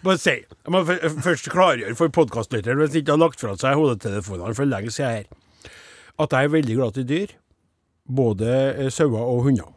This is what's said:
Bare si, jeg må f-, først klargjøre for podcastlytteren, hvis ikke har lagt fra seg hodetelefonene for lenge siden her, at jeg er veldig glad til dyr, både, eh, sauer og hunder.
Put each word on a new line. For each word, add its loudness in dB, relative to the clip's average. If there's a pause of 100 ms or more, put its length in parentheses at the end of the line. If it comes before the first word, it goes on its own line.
Bare 2
si, 2 (100)
jeg -18
må 2
f-, 0 (100)
først 0
klargjøre 2
for 2
podcastlytteren, 0
hvis 0
ikke 0
har 4
lagt 0
fra -6
seg 0
hodetelefonene -2
for 0
lenge -4
siden -4
her, -20 (480)
at 0
jeg 4
er 0
veldig 2
glad 0
til -6
dyr, -4 (720)
både, 0 (240)
eh, -4
sauer 0
og 0
hunder. 0